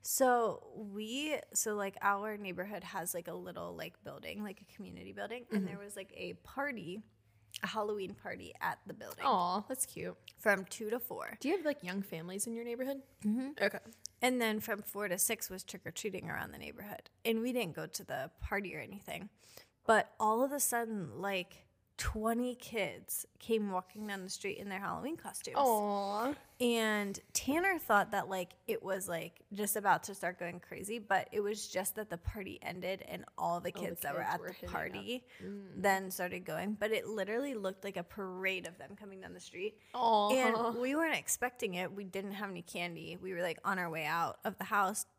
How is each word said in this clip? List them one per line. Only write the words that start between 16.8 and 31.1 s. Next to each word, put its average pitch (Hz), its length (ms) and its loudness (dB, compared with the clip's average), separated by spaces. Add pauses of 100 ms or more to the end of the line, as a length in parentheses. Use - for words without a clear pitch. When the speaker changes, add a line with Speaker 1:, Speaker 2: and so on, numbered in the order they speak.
Speaker 1:
And 226 180 4
we 247 100 0
didn't 220 220 -2
go 156 120 -4
to - 180 -8
the 135 260 -4 (100)
party 202 360 -2
or 151 40 -6
anything. 180 480 -8 (580)
But - 340 8
all 220 240 6
of 269 80 2
a 285 80 0
sudden, 214 600 0
like, 190 440 0 (340)
twenty 233 560 2
kids 196 720 -2 (140)
came 214 320 2
walking 190 360 -2
down 196 160 -4
the 185 60 -8
street - 300 -4
in 202 100 -8
their 190 120 -4
Halloween 196 360 -2
costumes. - 420 -6
Speaker 2:
Aw. 208 760 4 (260)
Speaker 1:
And 214 580 4 (140)
Tanner 339 460 4
thought 208 320 6
that, 190 180 0
like, 185 220 -2 (160)
it - 160 0
was, 190 260 -2
like, 165 320 -4 (140)
just 202 220 0
about 196 280 6
to 202 100 -8
start 185 240 -2
going 180 220 -4
crazy, 202 380 -6
but 196 340 4